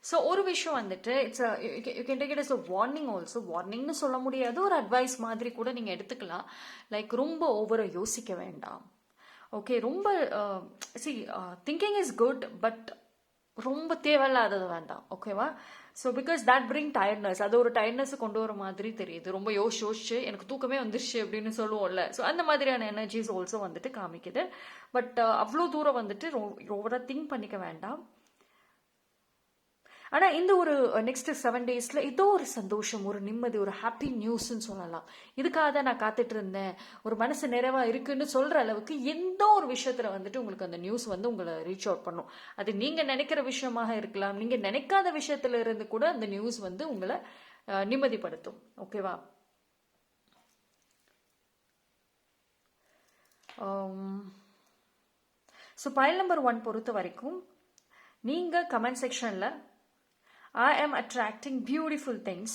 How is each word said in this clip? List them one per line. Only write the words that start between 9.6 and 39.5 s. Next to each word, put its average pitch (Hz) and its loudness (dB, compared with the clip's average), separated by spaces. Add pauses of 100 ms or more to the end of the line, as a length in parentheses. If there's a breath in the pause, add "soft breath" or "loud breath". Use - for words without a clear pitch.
ரொம்ப, 349 2
அ, 202 -2 (440)
see, 254 -6
அ, - -8 (280)
thinking 392 2
is 254 -4
good, 262 2 (100)
but 226 -2 (680)
ரொம்ப 294 -2
தேவையில்லாதது 262 4
வேண்டாம். 165 -8
ஓகேவா? 214 -4 (360 loud breath)
So, - -2
because 277 2
that 254 10
bring 302 0
tiredness. 202 2
அது 214 6
ஒரு 240 8
டயர்ட்னஸ் 247 2
கொண்டு 220 -2
வர 220 -2
மாதிரி 196 -6
தெரியுது. 185 -8
ரொம்ப 196 -2
யோசிச்சு, 220 2
யோசிச்சு, 226 -2
"எனக்கு 208 -6
தூக்கமே 262 -2
வந்துருச்சு" 240 -2
அப்படின்னு 214 -2
சொல்லுவோம்ல. 202 0
So, - -4
அந்த 330 2
மாதிரியான 262 2
energies 214 -4
also 180 -6
வந்துட்டு 196 -6
காமிக்குது. 190 -4 (440 loud breath)
But, 247 2
அ, 233 6
அவ்வளோ 226 4
தூரம் 294 2
வந்துட்டு 208 -4
ரொ-, 233 -4
ஓவரா 214 -4
திங்க் 294 -6
பண்ணிக்க 208 -6
வேண்டாம். 180 -10 (1900 loud breath)
ஆனா, 349 8
இந்த 359 6
ஒரு, 294 6
அ, 220 6
நெக்ஸ்ட் 254 -2
செவன் 247 2
டேஸ்ல 247 -2
ஏதோ 277 4
ஒரு 381 6
சந்தோஷம், 214 -4
ஒரு 202 -4
நிம்மதி, 220 -2
ஒரு 196 0
ஹாப்பி 226 -4
நியூஸ்ன்னு 233 -2
சொல்லலாம். 185 -8 (260 loud breath)
இதுக்காக 285 2
தான் 277 2
நான் 254 2
காத்துட்டு 220 2
இருந்தேன், 196 -4 (300 loud breath)
ஒரு 220 0
மனசு 269 0
நிறைவா 254 2
இருக்குன்னு 262 0
சொல்ற 262 4
அளவுக்கு 254 2
எந்த 370 2
ஒரு 392 8